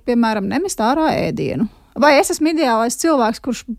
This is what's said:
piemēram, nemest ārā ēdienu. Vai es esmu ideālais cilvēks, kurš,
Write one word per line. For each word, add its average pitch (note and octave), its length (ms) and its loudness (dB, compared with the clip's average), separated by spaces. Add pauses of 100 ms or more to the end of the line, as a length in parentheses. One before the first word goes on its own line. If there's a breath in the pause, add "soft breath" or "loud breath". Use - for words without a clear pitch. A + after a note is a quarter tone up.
piemēram, A3+ 400 0
nemest D#4 320 -4
ārā C#4+ 320 2
ēdienu. D#3+ 560 -2 (280 soft breath)
Vai C#4 220 4
es - 140 2
esmu E4 180 0
ideālais A#3+ 480 0
cilvēks, C4 420 0
kurš, - 260 -8 (140)